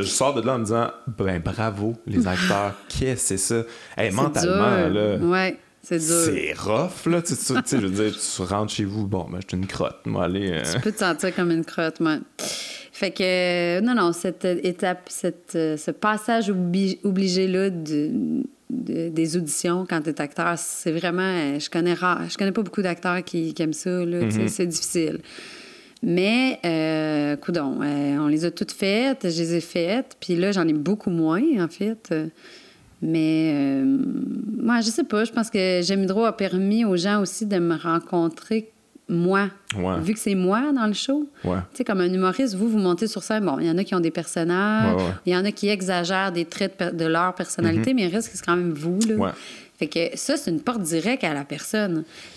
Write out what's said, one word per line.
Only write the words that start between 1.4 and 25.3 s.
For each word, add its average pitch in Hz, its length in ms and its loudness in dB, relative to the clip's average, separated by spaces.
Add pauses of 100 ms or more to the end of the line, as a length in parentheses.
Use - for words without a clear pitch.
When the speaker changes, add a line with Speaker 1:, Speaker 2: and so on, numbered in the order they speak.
Speaker 1:
les 107 220 2
Speaker 2:
<laughs> - 0 -
Speaker 1:
acteurs, 98 480 0 (140)
qu'est-ce 131 240 0
que 117 40 -2
c'est 95 200 0
ça ? » 117 180 0 (420)
Hey, 104 140 0
Speaker 2:
C'est 95 40 -2
Speaker 1:
mentalement, 175 720 2
Speaker 2:
dur. 185 40 0
Speaker 1:
là, 208 240 2
Speaker 2:
Ouais, 185 400 0 (240)
c'est 170 180 -2
dur. 156 80 -2 (180)
Speaker 1:
c'est 76 320 0
rough, 131 540 -2
là, 170 100 4
tu 143 140 -2
sais, - 180 -2
tu 127 120 4
sais, 135 140 2
je 98 80 0
veux 98 220 0
dire, 104 80 -6
tu - 240 -4
rentres 101 320 0
chez 107 120 0
vous, 101 220 -2
bon, 98 240 -2
ben, 90 100 -6
je - 60 -12
suis 92 100 -4
une 95 100 -2
crotte, - 380 -4
moi, 98 200 0
allez, 95 260 0
euh. 80 100 0 (120)
Speaker 2:
Tu 110 80 0
peux 220 100 -2
te 214 80 -8
sentir 180 340 0
comme 175 180 0
une 165 140 2
crotte, 160 360 -4
ouais. 156 180 2 (720)
Fait 190 200 -4
que, 196 120 -4
euh, 180 580 2
non, 247 140 2
non, 175 180 4
cette 180 320 -4
étape, 180 640 0
cette, - 480 -6
euh, 156 220 0
ce 160 140 -4
passage 214 580 0
obli-, 185 540 2
obligé-là 190 680 2
de, 156 420 -2 (580)
de, - 400 -4
des 160 260 0
auditions 180 540 0
quand 165 120 0
t'es 156 200 -4
acteur, 170 360 -2
c'est - 360 -4
vraiment, 170 280 0
euh, 160 380 0
je 147 100 -6
connais 175 260 2
ra-, 170 340 0
je - 80 -8
connais 196 160 0
pas 226 80 0
beaucoup 202 200 -2
d'acteurs 180 420 0
qui, 160 300 -2
qui 170 80 -4
aiment 156 120 0
ça, - 160 -4 (160)
là, 170 160 0
tu 170 100 2
sais, - 120 0
Speaker 1:
Mhm. 214 40 2
Speaker 2:
c'est 185 200 0
difficile. 160 520 -2 (840)